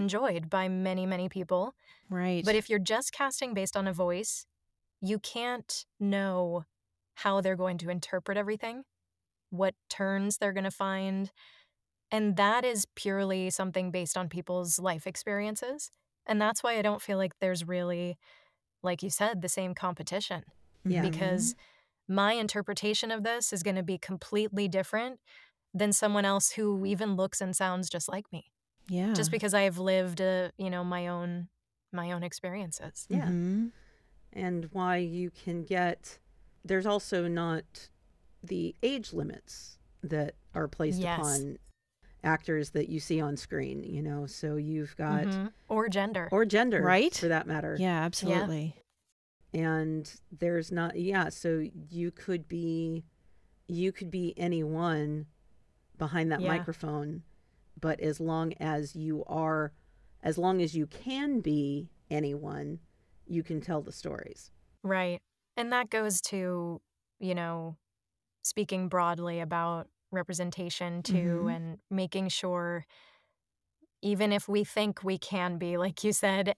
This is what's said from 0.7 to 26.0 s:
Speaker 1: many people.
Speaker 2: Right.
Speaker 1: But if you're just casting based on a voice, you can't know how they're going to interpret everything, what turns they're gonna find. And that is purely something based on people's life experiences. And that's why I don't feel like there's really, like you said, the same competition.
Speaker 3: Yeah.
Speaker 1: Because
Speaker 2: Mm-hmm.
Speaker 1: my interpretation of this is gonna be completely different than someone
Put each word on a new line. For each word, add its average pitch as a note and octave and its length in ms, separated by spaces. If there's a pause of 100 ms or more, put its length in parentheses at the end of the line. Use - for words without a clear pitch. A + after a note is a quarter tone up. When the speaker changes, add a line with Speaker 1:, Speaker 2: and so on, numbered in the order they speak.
Speaker 1:
many F#3 240
people. F#3 460 (340)
Speaker 2:
Right. F3+ 340
Speaker 1:
But G#3+ 120
if G#3+ 160
you're G#3 80
just A3 340
casting C4 400
based G3 240
on F#3+ 100
a F#3+ 60
voice, F3+ 540 (520)
you G3+ 200
can't A#3+ 640 (140)
know F#3 680 (500)
how G3 260
they're F#3+ 140
going F3+ 240
to E3+ 120
interpret F3+ 460
everything, A3 460 (680)
what F#3 240 (140)
turns G3 480
they're G3+ 160
gonna F#3+ 180
find. F#3+ 600 (800)
And G#3+ 260
that A3 280
is A#3 200 (100)
purely F#3+ 540
something F#3 420
based F3+ 260
on F3+ 120
people's F3+ 500
life F3 280
experiences. G#3+ 840 (360)
And G#3+ 140
that's G#3+ 220
why A#3 140
I G#3+ 60
don't G#3 180
feel G3 160
like F#3+ 220
there's F3+ 280
really, F3 500 (680)
like F3+ 200
you G3 60
said, G#3 320
the F3+ 80
same F#3 240
competition. F3+ 720 (420)
Speaker 3:
Yeah. F3+ 160
Speaker 1:
Because F#3 520
Speaker 2:
Mm-hmm. - 640
Speaker 1:
my G3+ 180
interpretation G#3+ 800
of A3 120
this A#3 300
is F3+ 100
gonna F#3+ 200
be F3+ 140
completely G3+ 680
different G#3+ 520 (540)
than G#3 200
someone G#3 320